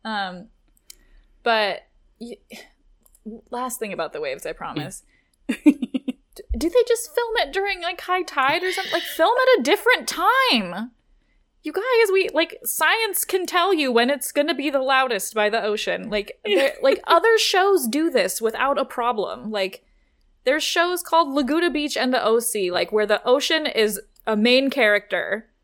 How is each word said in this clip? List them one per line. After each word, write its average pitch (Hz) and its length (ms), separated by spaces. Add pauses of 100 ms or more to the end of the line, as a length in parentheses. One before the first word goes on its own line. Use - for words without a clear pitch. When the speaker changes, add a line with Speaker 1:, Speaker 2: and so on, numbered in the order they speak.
Speaker 1:
Um, 196 440 (960)
but 220 400 (360)
y-, 233 160 (1160)
last 247 280
thing 202 140
about 160 180
the 156 80
waves, 143 260
I 160 60
promise. 160 520 (220)
Speaker 2:
<laughs> - 220
Speaker 1:
D-, 247 80 (100)
do - 1040
they 480 180
just - 280
film 466 220
it 277 160
during, 392 280
like, 349 200
high 370 220
tide 302 400
or 370 100
something? 381 180
Like, 339 120
film 359 380
at 508 180
a 247 40
different 392 460
time. 302 840 (720)
You 311 80
guys, 453 400
we, 381 220
like, 320 320
science 392 580
can 370 220
tell 349 280
you 277 200
when 240 160
it's 277 240
gonna 294 200
be 269 160
the 269 120
loudest 262 520
by 214 160
the 220 140
ocean. 196 460
Like, 208 360
Speaker 2:
Yeah. 415 120
Speaker 1:
there, 269 240
like, - 260
other 415 300
shows 381 500
do 302 220
this 196 320
without 254 360
a 269 60
problem. 214 680
Like, 196 340 (580)
there's 294 200
shows 349 380
called 330 320
Laguna 294 380
Beach 294 240
and 254 180
the 254 100
O 226 160
C, 208 320
like, 180 200
where 214 160
the 208 180
ocean 302 400
is 214 360 (260)
a 220 80
main 254 340
character 208 800 (140)